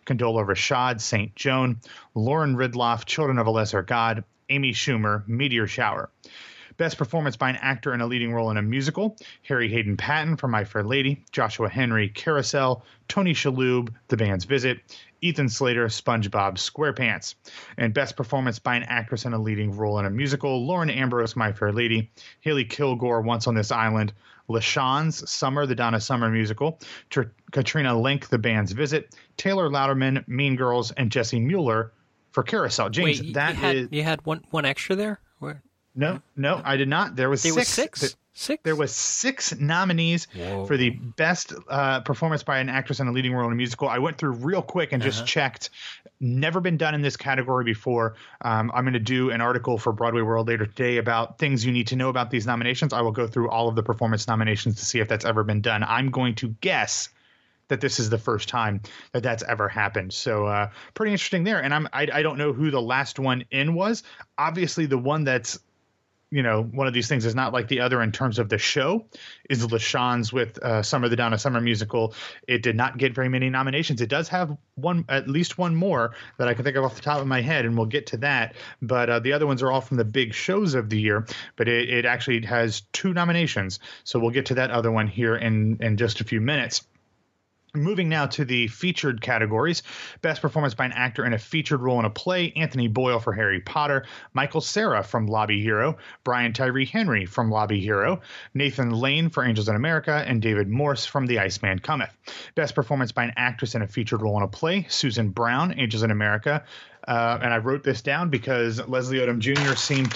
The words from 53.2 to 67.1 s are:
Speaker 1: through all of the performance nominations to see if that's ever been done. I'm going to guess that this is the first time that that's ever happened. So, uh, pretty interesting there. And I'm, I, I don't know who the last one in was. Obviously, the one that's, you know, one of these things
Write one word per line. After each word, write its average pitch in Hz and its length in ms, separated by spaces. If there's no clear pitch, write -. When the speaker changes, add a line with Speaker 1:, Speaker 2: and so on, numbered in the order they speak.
Speaker 1:
through 117 240
all 117 160
of 113 80
the 113 80
performance 110 440
nominations 110 500
to - 80
see - 140
if 110 80
that's 110 180
ever 110 180
been 104 180
done. 110 220
I'm 127 260
going 127 260
to 110 240
guess 151 500
that 127 140
this 135 180
is 110 100
the 113 80
first 113 320
time 107 320
that - 100
that's 113 220
ever 107 260
happened. 98 420
So, 107 360
uh, 104 220
pretty 214 160
interesting 185 320
there. 196 180
And 135 100
I'm, 151 220
I, 143 180
I 147 120
don't 147 160
know 147 120
who 143 200
the 131 100
last 127 380
one 127 320
in 143 240
was. 208 260
Obviously, 165 480
the 131 100
one 147 260
that's, 127 360
you 143 120
know, 113 220
one 127 240
of 120 80
these 117 120
things 117 200